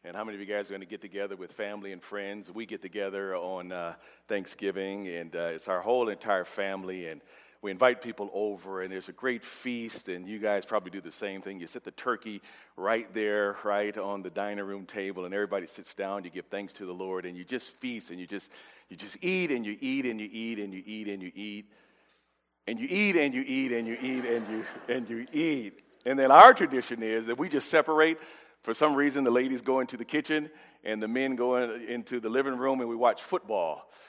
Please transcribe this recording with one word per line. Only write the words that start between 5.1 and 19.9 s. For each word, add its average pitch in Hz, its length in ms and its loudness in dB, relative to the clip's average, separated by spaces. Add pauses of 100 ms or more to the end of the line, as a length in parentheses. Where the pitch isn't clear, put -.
uh, 85 200 -2
it's 80 140 -10
our 92 120 0
whole 117 280 2
entire 98 360 0
family, 92 640 -6
and 78 120 -12 (420)
we 101 100 -6
invite 123 300 4
people 107 300 -8
over, 98 500 -4
and 95 100 -8
there's 92 160 -8
a 92 40 -16
great 123 300 -4
feast, 117 680 -8
and 90 200 -8
you 107 100 -8
guys 101 260 0
probably 98 260 -2
do 95 100 -10
the 82 100 -14
same 98 320 -10
thing. 98 160 -10
You 85 80 -12
set - 160 -14
the - 80 -12
turkey 107 500 -6 (360)
right 104 360 -2
there, 104 520 0
right 104 340 0
on 98 240 -6
the 92 80 -8
dining 101 340 -6
room 98 220 -10
table, 95 380 -8
and 90 100 -8
everybody 98 320 -2
sits - 260 -18
down. 98 300 -6
You 87 80 -12
give 87 160 -12
thanks 98 280 -8
to 98 120 -12
the 90 80 -8
Lord, 92 320 -6
and 90 100 -10
you 90 80 -14
just 120 260 -8
feast, 120 400 -10
and 90 100 -12
you 90 60 -10
just, 101 260 -10 (360)
you - 80 -18
just 202 260 -12
eat, 185 280 0
and 120 160 0
you 104 140 -4
eat, 135 260 0